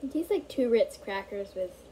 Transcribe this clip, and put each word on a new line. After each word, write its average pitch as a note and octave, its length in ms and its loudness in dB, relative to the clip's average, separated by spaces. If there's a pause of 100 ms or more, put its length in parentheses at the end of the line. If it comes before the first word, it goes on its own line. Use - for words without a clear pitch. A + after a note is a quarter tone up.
It C#4 100 -6
tastes D#4+ 180 -2
like F#4 180 0
two B3 200 0
Ritz A3+ 280 4
crackers G3 580 -6
with F#3 160 -4 (220)